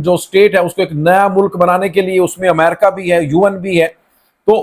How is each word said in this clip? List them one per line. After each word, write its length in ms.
जो 160
स्टेट 380
है 60
उसको 200
एक 120
नया 360
मुल्क 260
बनाने 320
के 140
लिए, 180
उसमें 280
अमेरिका 420
भी 200
है, 140
यूएन 300
भी 240
है, 100
तो 760